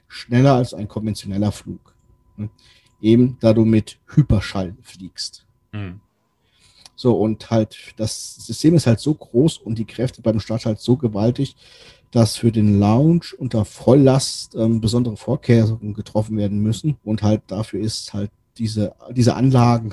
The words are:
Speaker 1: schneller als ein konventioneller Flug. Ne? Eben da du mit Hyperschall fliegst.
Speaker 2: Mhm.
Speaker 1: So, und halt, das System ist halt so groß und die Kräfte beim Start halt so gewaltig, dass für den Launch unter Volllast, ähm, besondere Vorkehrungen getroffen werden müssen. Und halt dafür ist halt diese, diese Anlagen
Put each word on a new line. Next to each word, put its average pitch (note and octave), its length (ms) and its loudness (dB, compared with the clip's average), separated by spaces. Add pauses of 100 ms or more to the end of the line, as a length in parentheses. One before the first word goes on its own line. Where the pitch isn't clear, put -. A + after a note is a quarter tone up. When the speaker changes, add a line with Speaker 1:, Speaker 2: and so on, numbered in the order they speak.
Speaker 1:
schneller C3 460 2
als B2 200 -2
ein G2+ 140 -10
konventioneller G#2 640 -4
Flug. - 420 -14 (420)
Ne? G#2+ 120 -10 (520)
Eben B2 400 4
da A2+ 120 4
du A2 120 4
mit A2 420 0
Hyperschall G2 760 -2
fliegst. - 640 -18 (260)
Speaker 2:
Mhm. G2+ 280 -12 (960)
Speaker 1:
So, A#2 220 2
und G#2+ 320 -2
halt, A2 260 0 (200)
das - 380 -8 (120)
System - 280 0
ist D3 120 2
halt A2+ 140 2
so D3+ 140 -2
groß - 440 -2
und A2+ 200 -8
die A2 60 -4
Kräfte - 380 -8
beim A2 180 0
Start - 260 -6
halt G#2+ 140 -4
so B2 160 2
gewaltig, A#2 580 -2 (560)
dass A2+ 260 2
für A#2+ 140 0
den G#2 280 2
Launch C3+ 600 2
unter A#2+ 260 -2
Volllast, - 920 2
ähm, A2+ 260 0
besondere A2+ 360 -2
Vorkehrungen A2+ 760 0
getroffen G#2+ 420 -4
werden G#2 240 -2
müssen. A2 440 -2
Und G#2+ 180 -4
halt G#2+ 240 2
dafür G2+ 340 -8
ist - 320 -8
halt G2+ 180 -8 (280)
diese, A2 360 -4 (160)
diese B2 240 2
Anlagen A#2+ 580 2